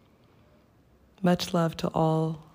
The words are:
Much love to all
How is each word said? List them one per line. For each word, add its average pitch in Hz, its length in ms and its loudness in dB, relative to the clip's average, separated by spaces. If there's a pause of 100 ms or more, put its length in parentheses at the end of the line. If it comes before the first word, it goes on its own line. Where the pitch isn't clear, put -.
(1200)
Much 180 320 0
love 165 240 0
to 170 120 -4
all 160 540 0 (120)